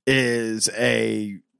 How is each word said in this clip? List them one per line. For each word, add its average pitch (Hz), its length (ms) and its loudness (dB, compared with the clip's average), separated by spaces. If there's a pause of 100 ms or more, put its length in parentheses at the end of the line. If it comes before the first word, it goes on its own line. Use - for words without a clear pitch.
is 120 640 0
a 110 680 0 (240)